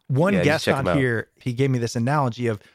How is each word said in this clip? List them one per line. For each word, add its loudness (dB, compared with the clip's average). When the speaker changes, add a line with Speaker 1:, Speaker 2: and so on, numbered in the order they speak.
Speaker 1:
One 2
Speaker 2:
Yeah, 2
you 2
Speaker 1:
guest 0
Speaker 2:
check 2
Speaker 1:
on -2
Speaker 2:
him 0
out. 2
Speaker 1:
here, 0
he -6
gave 0
me 0
this -4
analogy -2
of, -2